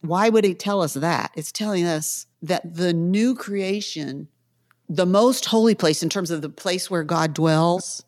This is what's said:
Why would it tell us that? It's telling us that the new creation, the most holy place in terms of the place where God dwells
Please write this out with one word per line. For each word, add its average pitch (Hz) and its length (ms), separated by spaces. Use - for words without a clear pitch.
Why 180 260
would 220 160
it 185 140
tell 202 240
us 151 100
that? 151 420
It's 160 160
telling 202 360
us 156 400
that 170 320
the 175 180
new 190 420
creation, 190 960
the 175 200
most 226 400
holy 226 280
place 156 280
in 165 80
terms 180 200
of 156 120
the 147 80
place 185 400
where 170 140
God 160 280
dwells 165 760